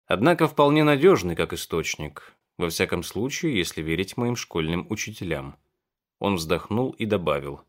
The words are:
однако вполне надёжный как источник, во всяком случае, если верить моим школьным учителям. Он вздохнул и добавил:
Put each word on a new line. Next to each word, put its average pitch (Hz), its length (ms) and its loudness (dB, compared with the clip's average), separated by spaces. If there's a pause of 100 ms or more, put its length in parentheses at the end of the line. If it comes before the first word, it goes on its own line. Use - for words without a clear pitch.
однако 165 420 4
вполне 147 360 4
надёжный 139 520 4
как 85 180 -2
источник, - 800 -6 (240)
во 85 120 -2
всяком 90 340 -2
случае, 135 540 -4
если 82 240 -4
верить 80 360 -4
моим 120 180 -2
школьным 85 540 -4
учителям. 80 640 -8 (640)
Он 98 160 0
вздохнул 90 560 -2
и 117 140 -6
добавил: 73 640 -2